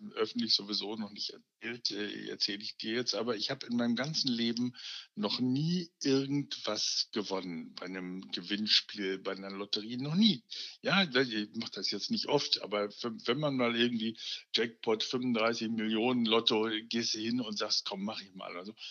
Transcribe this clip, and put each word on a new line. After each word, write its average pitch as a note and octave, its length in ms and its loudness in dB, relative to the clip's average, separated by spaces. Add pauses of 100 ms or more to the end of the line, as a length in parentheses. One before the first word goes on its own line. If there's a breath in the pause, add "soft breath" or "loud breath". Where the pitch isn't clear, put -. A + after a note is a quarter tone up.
(140)
öffentlich A2+ 380 0
sowieso G2+ 420 0
noch G#2+ 160 -6
nicht - 220 -8
erzählt, - 580 -8
äh, G#2 380 -6
erzähle G#2 340 -4
ich - 140 -10
dir A2 160 -4
jetzt. A#2+ 220 0
Aber A2+ 220 0
ich G#2 140 -2
habe C3+ 160 -8
in A#2+ 120 -2
meinem A#2+ 180 2
ganzen C3+ 320 -2
Leben A#2 460 0 (400 loud breath)
noch G#2 260 -2
nie D#3+ 500 2 (120)
irgendwas C#3 1120 0
gewonnen F#2 640 -4
bei F#2 100 -10
einem F#2 340 -6 (100)
Gewinnspiel, G2 880 0
bei F#2+ 120 -4
einer G2 180 -8
Lotterie, G#2 460 -6
noch D3 200 -2
nie. G3 280 6 (380 loud breath)
Ja, F3 220 4
ich B2 520 2
mache A2 160 -4
das - 180 -4
jetzt - 200 -4
nicht A2 160 0
oft, - 340 4
aber G#2 300 0 (100)
wenn, A2+ 260 -4
wenn A#2+ 120 4
man D3 180 0
mal A#2+ 180 4
irgendwie A#2 440 2 (360 loud breath)
Jackpot, A2+ 480 0
fünfunddreißig A#2 680 2
Millionen A2+ 560 4
Lotto, A2+ 420 4 (140)
gehst A#2 320 0
du A2 60 -4
hin A#2 200 0
und G#2+ 160 -4
sagst, G#2 300 0
"Komm, G2+ 180 -4
mach G#2 160 -4
ich G2 140 -16
mal." F#2 240 -10
Also G2+ 160 -10 (160 loud breath)